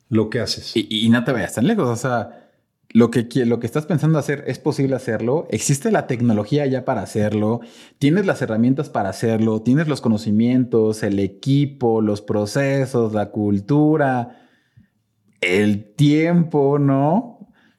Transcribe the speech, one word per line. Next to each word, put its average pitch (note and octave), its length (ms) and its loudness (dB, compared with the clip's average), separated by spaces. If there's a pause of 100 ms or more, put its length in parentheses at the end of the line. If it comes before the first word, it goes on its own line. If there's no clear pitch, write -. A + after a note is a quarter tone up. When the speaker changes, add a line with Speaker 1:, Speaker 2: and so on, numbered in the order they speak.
Speaker 1:
lo G#2+ 220 0
que A#2+ 80 -2
haces. - 360 -8
Speaker 2:
Y, A2 140 -2
y G#2+ 200 0
no B2 140 4
te D3 80 -2
vayas A#2 220 -4
tan B2 140 0
lejos, G#3 200 2
o A#2 80 0
sea, A#2 540 -4 (400)
lo A#2 220 6
que A#2+ 180 -2
qui-, B2 160 0
lo A#2 140 0
que A#2 80 -6
estás D3+ 180 -4
pensando D3+ 320 0
hacer, C#3+ 300 -4
¿es B2+ 100 -6
posible C3+ 380 -2
hacerlo? A#2+ 560 -2
¿Existe C#3 400 -2
la E3+ 160 0
tecnología A#2+ 580 0
ya B2+ 200 -2
para A#2 160 -2
hacerlo? G#2+ 600 -2 (380)
¿Tienes F3 260 2
las D3+ 160 -2
herramientas B2 480 0
para G2+ 200 -2
hacerlo? A2 520 0
¿Tienes C#3 260 0
los C#3 140 -4
conocimientos, A2+ 1000 0
el G2 160 0
equipo, B2+ 840 0
los G#2 200 0
procesos, A#2+ 920 -2
la G2+ 160 -2
cultura, B2+ 1160 0 (920)
el G#2 540 0
tiempo, D3+ 880 2
¿no? C#3+ 720 0 (280)